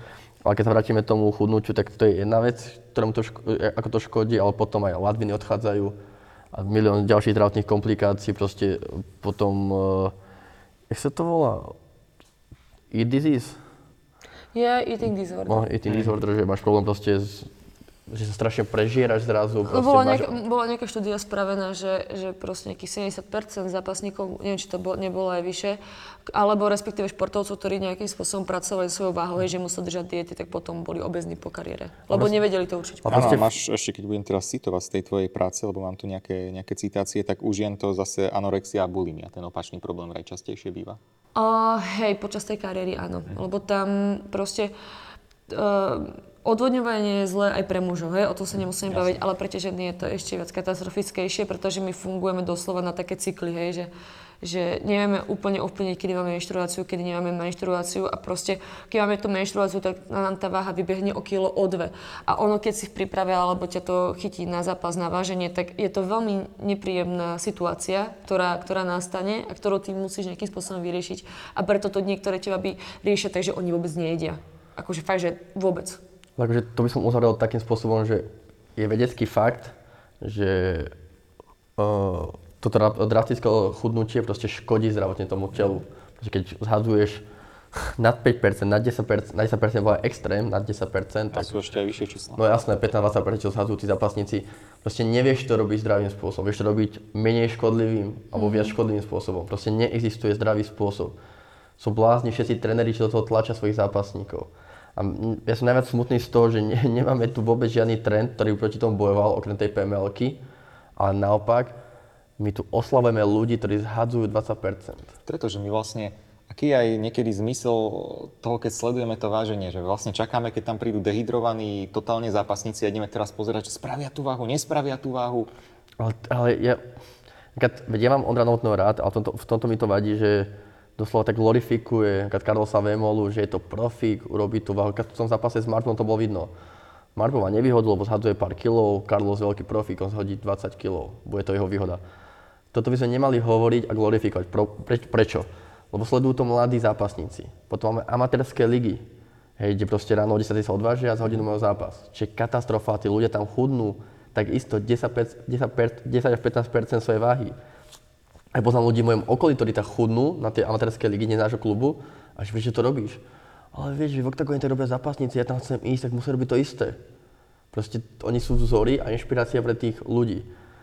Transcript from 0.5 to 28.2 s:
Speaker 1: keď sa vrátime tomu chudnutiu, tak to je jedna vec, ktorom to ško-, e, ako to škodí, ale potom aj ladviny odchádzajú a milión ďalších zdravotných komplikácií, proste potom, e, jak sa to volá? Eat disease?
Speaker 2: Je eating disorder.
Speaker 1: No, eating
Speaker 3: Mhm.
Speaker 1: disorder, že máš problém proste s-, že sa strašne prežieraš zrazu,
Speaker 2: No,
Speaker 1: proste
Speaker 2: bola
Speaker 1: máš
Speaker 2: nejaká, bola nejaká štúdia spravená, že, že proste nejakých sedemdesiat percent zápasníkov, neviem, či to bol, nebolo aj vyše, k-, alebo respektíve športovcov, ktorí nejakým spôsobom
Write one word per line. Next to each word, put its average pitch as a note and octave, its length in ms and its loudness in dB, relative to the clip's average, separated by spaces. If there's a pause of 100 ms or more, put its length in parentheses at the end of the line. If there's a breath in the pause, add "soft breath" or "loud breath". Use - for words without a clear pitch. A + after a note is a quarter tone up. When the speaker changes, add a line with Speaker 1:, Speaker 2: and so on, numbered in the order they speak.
Speaker 1:
keď G#2+ 80 2
sa A2+ 80 4
vrátime A2 320 4
tomu G#2+ 320 4
chudnutiu, G#2+ 400 2
tak G#2 160 0
to - 160 4
je G2 160 4
jedna A2+ 160 4
vec, A#2+ 160 2 (400)
ktorom A2 160 2
to A2+ 80 -2
ško-, - 240 -4
e, A2 320 0
ako A2+ 160 -2
to A2+ 80 2
škodí, A2 400 2
ale G2+ 160 4
potom G#2+ 320 0
aj F2+ 80 0
ladviny G#2 400 0
odchádzajú G#2 500 0 (720 loud breath)
a - 80 -12
milión G#2 400 4
ďalších G#2+ 320 6
zdravotných G#2 320 4
komplikácií, G2+ 640 2
proste G2 480 0 (400)
potom, G2 340 0 (140)
e, - 1300 -2
jak - 80 -10
sa C#3 80 0
to E3+ 160 -2
volá? D3 480 0 (1200)
Eat A#2 160 2
disease? C#3 480 2 (960 loud breath)
Speaker 2:
Je A#3+ 160 4 (160)
eating A3 320 -2
disorder. F#3 320 -4
Speaker 1:
No, A2 160 2
eating G#2+ 240 -2
Speaker 3:
Mhm. G#2+ 80 2
Speaker 1:
disorder, G#2 320 0
že G#2 160 2
máš G2 160 0
problém G#2 240 4
proste G#2 320 2
s-, G2+ 240 -6 (600)
že A2 240 -6
sa G#2 80 -8
strašne A2+ 320 0
prežieraš A2+ 560 2
zrazu, G#2+ 400 2
Speaker 2:
No, B3+ 160 2
Speaker 1:
proste - 0 -
Speaker 2:
bola C4 240 8
Speaker 1:
máš C4 160 4
Speaker 2:
nejaká, - 80 -2 (160)
bola A#3+ 240 2
nejaká A#3 160 -4
štúdia G#3 320 -4
spravená, G3 560 -2
že, F#3+ 400 -2
že F#3+ 240 -8
proste F#3 320 -10
nejakých F#3 240 -10
sedemdesiat G3 320 -6
percent G#3 400 -6
zápasníkov, F#3+ 800 -6
neviem, G3 160 -2
či - 80 -12
to F#3 80 -4
bol, F#3 160 -2
nebolo F#3 400 -2
aj F3 80 -2
vyše, F3+ 300 -4 (500 loud breath)
k-, - 80 -16
alebo G#3 400 4
respektíve G#3 400 -2
športovcov, G3 480 -4
ktorí G3 240 -4
nejakým F#3 240 -4
spôsobom F#3+ 400 -6